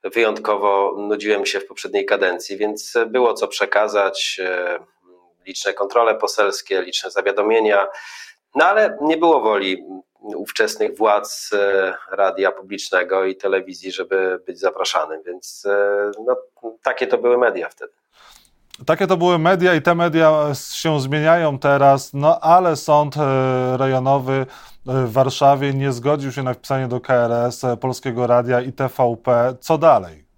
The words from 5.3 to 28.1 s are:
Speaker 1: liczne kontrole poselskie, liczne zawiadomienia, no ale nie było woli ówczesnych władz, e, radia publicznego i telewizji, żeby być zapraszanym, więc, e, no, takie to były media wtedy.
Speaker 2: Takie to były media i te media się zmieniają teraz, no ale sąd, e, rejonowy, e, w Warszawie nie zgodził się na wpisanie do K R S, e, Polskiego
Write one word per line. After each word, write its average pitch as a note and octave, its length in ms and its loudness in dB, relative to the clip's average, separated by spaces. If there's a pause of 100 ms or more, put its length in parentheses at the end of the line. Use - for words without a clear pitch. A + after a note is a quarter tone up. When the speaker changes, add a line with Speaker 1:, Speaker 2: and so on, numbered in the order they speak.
Speaker 1:
liczne F#2+ 280 -6
kontrole G#2+ 420 0
poselskie, G2 680 -2
liczne F2+ 300 -8
zawiadomienia, G2+ 760 2 (680)
no D#3 100 4
ale G3+ 360 2
nie D#3 160 0
było D#3+ 240 4
woli G2 420 -2 (360)
ówczesnych G#2+ 760 -4
władz, G#2 560 0
e, G2 400 0 (180)
radia F#2+ 400 0
publicznego F#2+ 760 -2
i F#2+ 100 -4
telewizji, F#2 560 -4
żeby F#2 540 -2
być F2 140 -12
zapraszanym, E2+ 640 -4
więc, - 420 -14
e, G2+ 460 0 (140)
no, B2+ 100 0 (480)
takie B2+ 240 -2
to B2 100 0
były A#2+ 200 2
media G2+ 320 -2
wtedy. - 240 -18 (920)
Speaker 2:
Takie E3+ 220 0
to F#3 100 2
były F3 220 4
media F3+ 360 4
i D#3 60 2
te F3 140 2
media D#3 560 4 (220)
się D#3 260 0
zmieniają D3+ 600 2
teraz, C#3 540 4
no D3 260 2
ale E3+ 360 4
sąd, D3 420 0
e, C3 600 0
rejonowy, C3 560 0
e, C3+ 120 -2 (400)
w B2+ 280 -2
Warszawie C#3 600 2
nie C3+ 180 -2
zgodził C#3 400 -2
się C3+ 120 -8
na B2+ 100 -4
wpisanie C3 340 -4
do A#2+ 140 -4
K C3 120 0
R A#2+ 180 2
S, A#2+ 320 -2
e, A#2+ 140 0
Polskiego B2 500 -4